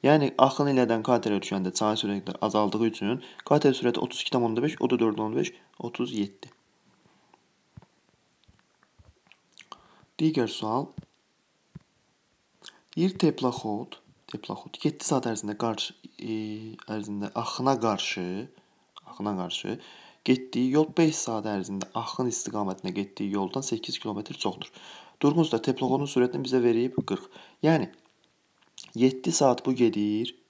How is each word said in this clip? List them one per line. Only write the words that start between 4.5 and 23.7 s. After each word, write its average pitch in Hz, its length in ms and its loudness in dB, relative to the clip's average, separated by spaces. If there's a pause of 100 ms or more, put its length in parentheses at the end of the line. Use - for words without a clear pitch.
beş, 156 180 -4
o 131 80 2
da 123 100 2
dörd 110 180 2
onda 110 240 -2
beş, - 120 -4 (260)
otuz 123 340 -6
yeddi. 101 360 -6 (3750)
Digər 151 320 2
sual. 113 380 -4 (2000)
Bir 185 240 2
teplaxod, 123 800 0 (340)
teplaxod - 540 -12
yeddi - 240 -2
saat 135 240 0
ərzində 104 260 -6
qarşı, 110 380 -4 (240)
e, 113 160 -6 (560)
ərzində 104 400 -8 (100)
axına 127 400 0
qarşı, 98 440 -2 (800)
axına 104 340 -6
qarşı 90 400 -6 (460)
getdiyi 127 500 2
yol 156 220 4
beş 160 260 4
saat 110 260 -4
ərzində 98 480 -4
axın 120 320 -4
istiqamətinə 101 640 -4
getdiyi 98 400 -6
yoldan 101 320 -4
səkkiz - 380 -6